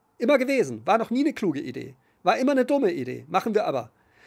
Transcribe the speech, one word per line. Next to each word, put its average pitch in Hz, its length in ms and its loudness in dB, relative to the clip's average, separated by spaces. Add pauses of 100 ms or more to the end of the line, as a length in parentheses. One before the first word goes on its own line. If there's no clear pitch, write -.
(200)
Immer 269 180 4
gewesen. 202 480 0
War 196 120 4
noch 226 140 -4
nie 254 100 0
eine 294 120 0
kluge 151 280 -2
Idee. - 340 -12 (280)
War 208 140 4
immer 262 140 2
eine 262 140 2
dumme 277 260 2
Idee. 123 380 -6
Machen 196 260 0
wir 208 100 0
aber. 127 240 -4 (380)